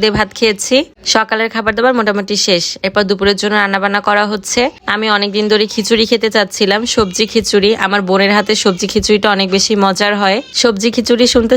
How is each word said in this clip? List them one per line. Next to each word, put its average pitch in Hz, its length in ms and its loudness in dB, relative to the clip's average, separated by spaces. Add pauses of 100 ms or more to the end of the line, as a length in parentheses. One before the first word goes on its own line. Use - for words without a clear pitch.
দিয়ে 214 160 2
ভাত 208 200 0
খেয়েছি। 220 380 0 (380)
সকালের 220 400 0
খাবার 220 220 -2
দাবার 247 220 2
মোটামুটি 208 360 -2 (120)
শেষ। 175 180 2 (220)
এরপর 196 220 0
দুপুরের 196 320 0
জন্য 208 220 -2
রান্নাবান্না 196 460 -2
করা 208 240 2
হচ্ছে। 214 280 -4 (340)
আমি 214 120 -2 (100)
অনেকদিন 208 360 -2
ধরে 214 200 2
খিচুড়ি 220 380 0
খেতে 226 260 0
চাচ্ছিলাম, 202 440 0 (140)
সবজি 208 380 0
খিচুড়ি। 208 380 2 (140)
আমার 202 240 0
বোনের 190 280 2
হাতে 214 160 0 (100)
সবজি 190 300 0
খিচুড়িটা 214 440 2
অনেক 190 200 -2
বেশি 196 160 0 (120)
মজার 202 280 0 (100)
হয়। 196 160 2 (240)
সবজি 226 320 2
খিচুড়ি 240 300 2 (100)
শুনতে 233 220 2